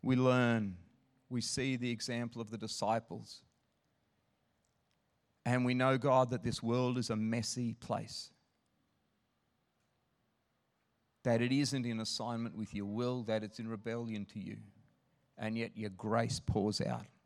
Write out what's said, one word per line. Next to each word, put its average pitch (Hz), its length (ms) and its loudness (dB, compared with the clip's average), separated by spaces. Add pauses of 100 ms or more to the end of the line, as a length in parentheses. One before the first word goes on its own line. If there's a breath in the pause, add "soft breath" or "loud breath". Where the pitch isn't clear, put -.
We 127 140 2
learn 120 600 4 (540)
we 120 100 -2
see 131 360 -2
the 120 120 -2
example 117 520 -4
of 110 100 -8
the 113 60 -8
disciples. 107 840 -2 (2000)
And 123 200 4
we 123 80 2
know, 131 240 4
God, 131 340 6
that 107 120 -2
this 117 180 -2
world 123 360 2
is 123 120 -2
a 113 60 0
messy 113 580 -2
place. - 580 -6 (3000)
That 117 180 4
it 123 100 2
isn't 135 340 2
in 113 140 -2
assignment 113 560 -4
with 107 200 -8
your 101 100 -4
will, 123 380 -2
that 110 200 0
it's 104 160 -12
in 113 80 -8
rebellion 113 680 -6
to 110 60 -8
you. 98 180 -10 (800)
And 110 200 -4
yet 113 180 -4
your 107 140 -6
grace 110 500 0
pours 104 420 0
out. - 260 -4 (180)